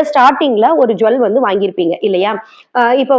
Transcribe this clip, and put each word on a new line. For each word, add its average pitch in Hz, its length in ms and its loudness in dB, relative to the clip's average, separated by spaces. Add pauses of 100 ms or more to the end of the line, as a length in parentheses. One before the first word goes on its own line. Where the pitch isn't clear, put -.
ஸ்டார்டிங்ல 262 580 2 (140)
ஒரு 233 180 2
ஜுவல் 226 240 0
வந்து 220 220 0
வாங்கியிருப்பீங்க 190 500 -2 (120)
இல்லையா? 190 240 -2 (480)
ஆஹ் 240 240 0
இப்ப 262 160 0